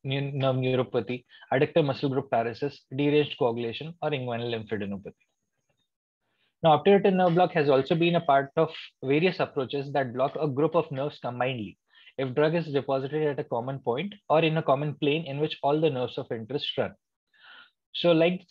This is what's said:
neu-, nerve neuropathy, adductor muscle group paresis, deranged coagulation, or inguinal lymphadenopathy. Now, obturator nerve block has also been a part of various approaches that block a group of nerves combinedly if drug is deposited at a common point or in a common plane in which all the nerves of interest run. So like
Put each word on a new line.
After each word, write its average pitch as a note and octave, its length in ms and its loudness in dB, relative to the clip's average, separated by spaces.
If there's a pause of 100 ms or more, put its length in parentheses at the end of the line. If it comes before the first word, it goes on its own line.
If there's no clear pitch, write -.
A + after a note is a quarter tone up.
neu-, C#3 260 -4
nerve C3+ 240 0
neuropathy, B2+ 720 -2 (260)
adductor D3 320 2
muscle C#3+ 240 -2
group C3+ 240 -2
paresis, A#2 460 -2 (180)
deranged D3 420 2
coagulation, A#2+ 640 -4
or D3+ 100 -2
inguinal A#2+ 380 -4
lymphadenopathy. G#2 760 -8 (1400)
Now, D#3 140 6
obturator G3 360 6
nerve F3+ 220 4
block F3+ 160 4
has D3 160 2
also C3+ 280 4
been E3+ 200 2
a E3 60 2
part C#3 340 2
of D#3+ 140 2 (340)
various D#3 380 0
approaches C#3 500 -4
that C3 220 -2
block C3 260 -2
a D#3 80 -2
group D3+ 260 0
of E3 160 0
nerves C#3+ 320 -6
combinedly B2 540 -6 (420)
if C3 160 -4
drug D#3 220 2
is D#3+ 160 -4
deposited C#3 560 -2
at C#3 120 -2
a D3 40 -6
common C3 360 -6
point D3 360 -4 (140)
or D3+ 100 4
in D#3+ 160 2
a D#3+ 80 -2
common C#3+ 300 0
plane D#3 320 -2
in C#3 160 -6
which D#3 220 -4
all D#3 180 2
the D#3+ 80 2
nerves B2+ 280 -4
of C#3 140 -8
interest A#2+ 460 -6
run. G2+ 160 -2 (1000)
So F3 180 2
like E3+ 400 4